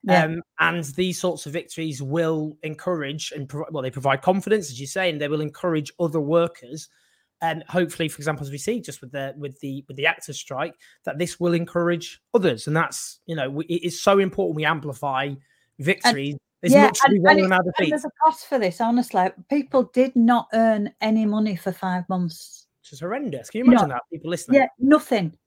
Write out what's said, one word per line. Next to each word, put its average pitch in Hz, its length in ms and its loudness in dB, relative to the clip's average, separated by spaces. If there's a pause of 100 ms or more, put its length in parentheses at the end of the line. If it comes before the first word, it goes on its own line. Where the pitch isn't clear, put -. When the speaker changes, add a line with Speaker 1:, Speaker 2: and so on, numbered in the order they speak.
Speaker 1:
Yeah. 180 220 4
Speaker 2:
Um, 165 180 -4 (180)
and 165 240 0
these 180 360 -4
sorts - 260 -4
of 143 80 -12
victories 160 480 -8
will 156 640 -2
encourage 156 680 -6
and 143 180 -10
provi-, 156 220 -10
well, 143 120 -6
they 131 80 -4
provide 135 300 0
confidence, 190 480 2
as 123 100 -14
you 139 80 -10
say, 185 220 -2
and 151 100 -4
they 147 80 -2
will 151 140 -2
encourage 156 580 -4
other 160 220 0
workers. 156 680 -2 (520)
And 165 280 -4
hopefully, 170 380 -2
for - 100 -10
example, 147 260 -4
as 139 80 -10
we 143 80 -10
see 233 220 -4
just - 200 -16
with 127 100 -18
the, 135 260 -8
with 143 240 -12
the, 139 260 -10
with 135 100 -14
the 143 80 -2
actors' 160 320 -2
strike, 139 380 -8 (300)
that 143 120 -6
this 170 220 -4
will 175 140 2
encourage 170 680 -2 (120)
others. 160 340 0
And 151 80 -2
that's, - 500 -4
you 165 100 -8
know, 135 140 -4
we, 147 160 -6
it 170 180 -4
is 170 180 -6
so 196 180 6
important 185 360 0
we 151 100 -2
amplify 143 680 -2 (460)
victories 147 540 0
Speaker 1:
And 139 60 -12 (260)
Speaker 2:
as 240 80 6
Speaker 1:
Yeah, 285 140 10
Speaker 2:
much - 100 0
as 175 80 2
Speaker 1:
and, 196 80 6
Speaker 2:
we 202 60 4
wallow 185 180 6
Speaker 1:
and 190 80 4
Speaker 2:
in 185 80 2
our 185 60 4
Speaker 1:
it's, 180 80 0
and - 100 -6
Speaker 2:
defeats. 311 120 2
Speaker 1:
there's 302 160 -2
a - 180 -4
cost 320 240 2
for 269 120 -2
this, 190 220 -2
honestly. 233 480 0 (200)
People 269 340 2 (100)
did 262 220 2
not 233 380 4
earn 220 460 2
any 220 260 2
money 214 300 0
for 185 160 -6
five 180 380 -4
months. 180 580 -6 (140)
Speaker 2:
Which - 120 -20
is 131 60 -18
horrendous. 180 500 -8
Can 214 100 -6
you 254 60 2
imagine 233 240 8
Speaker 1:
No. 127 60 -4
Speaker 2:
that? 123 160 -4
People 151 180 -10
listening. 240 300 2
Speaker 1:
Yeah, 254 80 4 (120)
nothing. 254 680 2